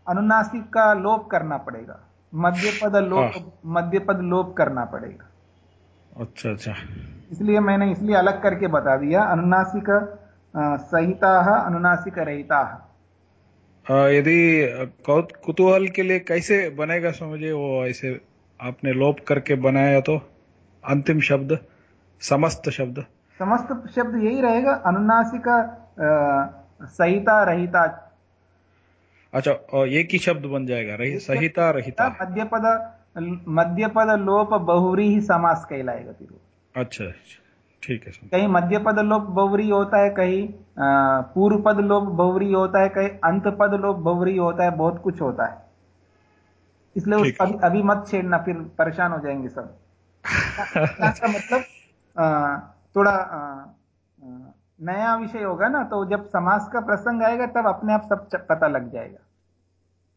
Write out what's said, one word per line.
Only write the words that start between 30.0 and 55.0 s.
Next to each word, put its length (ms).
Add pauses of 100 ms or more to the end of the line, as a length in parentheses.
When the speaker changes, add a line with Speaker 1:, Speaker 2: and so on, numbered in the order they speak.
Speaker 2:
ही 60
शब्द 260
बन 220
जाएगा, 280
रही-, 200
Speaker 1:
एक 60
शब्द 180
Speaker 2:
सहिता 320
रहिता। 380 (140)
Speaker 1:
मध्य 220
पद, 500 (540)
मध्य 400
पद 220
लोप 440
बहुव्रीहि 640
समास 440
कहलाएगा 480
फिर 180
वो। 80 (380)
Speaker 2:
अच्छा, 280
अच्छा, 380 (400)
ठीक 240
है 60
स्वामी। 160
Speaker 1:
कहीं 200
मध्य 300
पद 200
लोप 240
बहुव्रीहि 480
होता 280
है, 120
कहीं, 380
अ, 720
पूर्व 420
पद 180
लोप 240
बहुव्रीहि 480
होता 280
है, 80
कहीं 200
अंत 380
पद 280
लोप 220
बहुव्रीहि 420
होता 260
है, 60
बहुत 320
कुछ 180
होता 260
है। 200 (1300)
इसलिए 220
उस 60
Speaker 2:
ठीक 180
है। 40
Speaker 1:
अभी, 120
अभी 240
मत 260
छेड़ना, 300
फिर 160
परेशान 580
हो 60
जाएंगे 300
सब। 300 (240)
Speaker 2:
<laughs> 560 (460)
Speaker 1:
इसका 240
मतलब, 340 (560)
अ, 380 (400)
थोड़ा, 160
अ, 560 (540)
अ, 280 (300)
नया 360